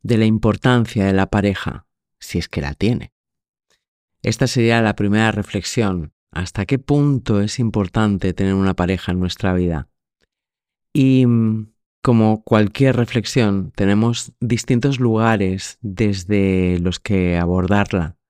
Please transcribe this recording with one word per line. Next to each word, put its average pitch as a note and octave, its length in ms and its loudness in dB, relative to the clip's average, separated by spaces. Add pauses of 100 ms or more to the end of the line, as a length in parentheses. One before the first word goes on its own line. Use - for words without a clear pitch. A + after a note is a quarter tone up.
de A2+ 140 2
la A2 80 4
importancia A2 800 2
de G2 80 2
la F#2+ 140 2
pareja, G2+ 580 -2 (340)
si - 200 -6
es - 80 -6
que - 140 -6
la C#2+ 120 -6
tiene. G#2 400 -2 (1080)
Esta - 260 0
sería A#2 340 2
la G#2 140 2
primera G#2+ 360 0
reflexión. G2 840 -4 (180)
¿Hasta F#2+ 340 -6
qué C3+ 140 0
punto C#3 600 0
es G#2 180 -4
importante G2+ 720 0
tener G2 200 0
una F#2+ 220 0
pareja F2+ 360 -2
en F2+ 80 -2
nuestra F#2 340 -4
vida? E2+ 360 -2 (1040)
Y, C3 320 4
mm, A2 460 0 (300)
como A2 420 4
cualquier A#2 520 2
reflexión, G#2+ 800 -2
tenemos G#2+ 640 0
distintos B2 600 -2
lugares A2 840 0
desde F#2+ 1000 0
los F2+ 200 -2
que F2+ 380 0
abordarla. F2+ 800 -2 (120)